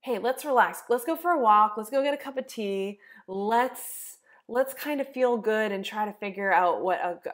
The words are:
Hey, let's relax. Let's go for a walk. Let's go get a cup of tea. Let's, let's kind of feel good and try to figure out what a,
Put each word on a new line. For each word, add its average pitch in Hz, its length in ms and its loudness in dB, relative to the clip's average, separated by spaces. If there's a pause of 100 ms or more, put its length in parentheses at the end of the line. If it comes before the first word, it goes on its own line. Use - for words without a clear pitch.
Hey, 240 180 -4
let's 247 260 -2
relax. 233 440 2
Let's 240 160 0
go 330 120 -2
for 339 160 0
a 330 60 2
walk. 214 380 6
Let's 220 140 -8
go 269 100 0
get 285 140 0
a 285 40 -8
cup 277 200 -8
of 254 80 -8
tea. 202 540 -6 (260)
Let's, 226 920 -4 (280)
let's 262 260 -2
kind 294 280 -4
of 269 120 -6
feel 247 240 2
good 214 360 0
and 196 120 -6
try 214 200 -4
to 208 80 -8
figure 196 400 -2
out 175 280 4
what 180 200 0
a, 175 180 -4 (160)